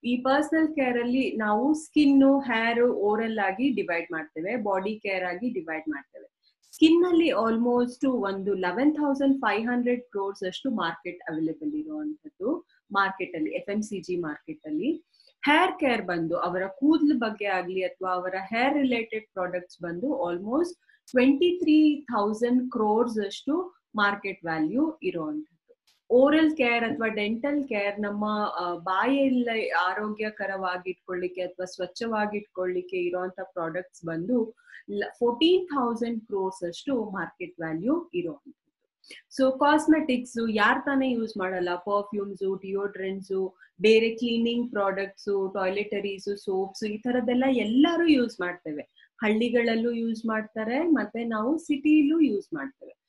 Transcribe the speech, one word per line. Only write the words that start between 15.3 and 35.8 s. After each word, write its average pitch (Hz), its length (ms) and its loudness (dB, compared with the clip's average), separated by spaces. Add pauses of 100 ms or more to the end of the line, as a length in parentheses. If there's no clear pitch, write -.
hair 339 340 4
care 247 280 0
ಬಂದು 165 280 -2 (100)
ಅವರ 180 160 -2 (160)
ಕೂದಲು 302 360 4 (100)
ಬಗ್ಗೆ 214 220 -4 (100)
ಆಗ್ಲಿ 185 320 -4
ಅಥವಾ 185 200 -6 (100)
ಅವರ 185 180 -4 (160)
hair 254 280 2
related 226 460 -2 (100)
products 180 480 -6
ಬಂದು 175 240 -4 (160)
almost 208 500 -2 (380)
twenty-three 311 720 6 (260)
thousand 220 460 2 (160)
crores 220 400 2 (120)
ಅಷ್ಟು - 280 -4 (460)
market 202 480 -2
value 165 360 0 (260)
ಇರುವಂತದ್ದು. 156 440 -8 (680)
Oral 302 400 6
care 233 280 2
ಅಥವಾ 226 200 -2 (120)
dental 233 400 -2 (120)
care, 202 240 -2 (100)
ನಮ್ಮ, 208 180 -4 (380)
ಆ, - 20 -4 (260)
ಬಾಯಲ್ಲಿ 240 760 0 (220)
ಆರೋಗ್ಯಕರವಾಗಿ 196 1080 -6
ಇಟ್ಕೊಳ್ಳಿಕ್ಕೆ 180 540 -6
ಅಥವಾ 185 180 -10 (100)
ಸ್ವಚ್ಛವಾಗಿ 208 640 -4
ಇಟ್ಕೊಳ್ಳಿಕ್ಕೆ 185 580 -6 (100)
ಇರುವಂತ 180 320 -6 (160)
products 170 540 -8
ಬಂದು 180 280 -2 (600)
ಲ-, 202 120 -4 (100)
ಫೋರ್ಟೀನ್ 320 460 2 (100)
ಥೌಸಂಡ್ 233 440 -2 (100)